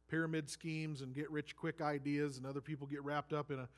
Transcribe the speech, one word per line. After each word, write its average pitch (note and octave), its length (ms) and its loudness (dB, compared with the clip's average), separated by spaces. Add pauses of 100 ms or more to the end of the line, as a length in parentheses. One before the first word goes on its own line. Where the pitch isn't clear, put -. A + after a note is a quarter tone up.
pyramid D#3+ 420 2
schemes D#3 520 -2
and C3 120 -6
get D3 160 -2
rich D3+ 260 -2
quick D#3+ 260 -2
ideas, D3 560 2
and B2+ 80 -6
other C#3 160 -2
people C#3+ 240 -4
get C#3+ 160 -4
wrapped C#3+ 300 2
up D3 180 0
in C3+ 80 0
a B2+ 200 -4